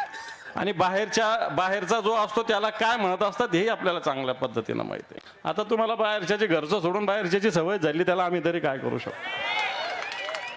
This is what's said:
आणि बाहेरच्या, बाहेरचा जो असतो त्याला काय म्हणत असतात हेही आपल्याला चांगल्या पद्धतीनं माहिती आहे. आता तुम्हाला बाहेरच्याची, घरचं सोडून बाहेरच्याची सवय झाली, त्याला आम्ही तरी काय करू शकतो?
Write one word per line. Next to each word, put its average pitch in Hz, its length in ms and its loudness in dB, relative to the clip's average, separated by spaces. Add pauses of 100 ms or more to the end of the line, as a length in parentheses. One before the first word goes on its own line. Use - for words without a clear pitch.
(560)
आणि 196 160 0
बाहेरच्या, 202 760 2
बाहेरचा 185 520 0
जो 214 160 2
असतो 220 280 0
त्याला 220 260 2
काय 226 280 2
म्हणत 185 260 0
असतात 208 300 2
हेही 185 160 4
आपल्याला 185 300 0
चांगल्या 135 360 -2
पद्धतीनं 117 480 -2
माहिती 101 320 -8
आहे. - 340 -10
आता 165 140 -2
तुम्हाला 220 320 2
बाहेरच्याची, 208 520 2
घरचं 165 340 2
सोडून 180 240 0
बाहेरच्याची 202 460 2
सवय 175 260 2
झाली, 156 260 2
त्याला 180 220 2
आम्ही 175 200 0
तरी 170 140 2
काय 143 180 0
करू 123 200 -2
शकतो? 349 320 -8 (1300)